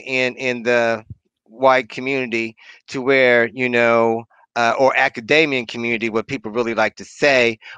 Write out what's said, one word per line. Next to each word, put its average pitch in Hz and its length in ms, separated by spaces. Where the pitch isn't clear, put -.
in, 127 300
in 123 260
the 117 420
white 131 460
community 123 640
to 135 140
where, 123 460
you 127 200
know, 117 560
uh, 117 220
or 131 180
academia 131 720
community, 117 420
what 107 200
people 123 220
really 117 220
like 107 240
to 98 80
say, 123 540